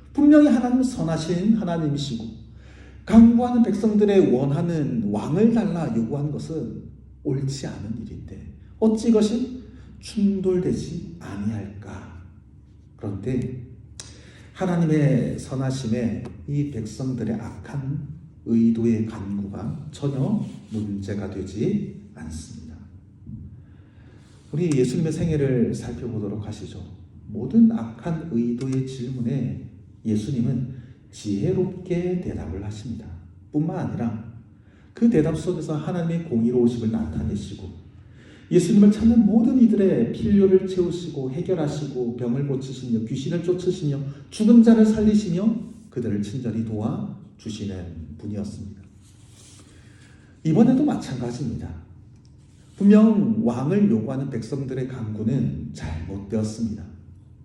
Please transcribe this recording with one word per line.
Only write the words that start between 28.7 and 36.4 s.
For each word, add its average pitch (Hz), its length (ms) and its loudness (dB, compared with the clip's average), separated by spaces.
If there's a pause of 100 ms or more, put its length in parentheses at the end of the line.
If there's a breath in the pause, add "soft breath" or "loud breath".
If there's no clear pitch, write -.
질문에 120 840 -6 (340)
예수님은 - 720 -2 (360 loud breath)
지혜롭게 175 1080 -2
대답을 - 420 -8
하십니다. - 420 -10 (460)
뿐만 165 240 -2
아니라 113 560 -6 (640 soft breath)
그 233 160 4
대답 156 260 4
속에서 160 400 -4
하나님의 165 540 -2
공의로우심을 117 600 2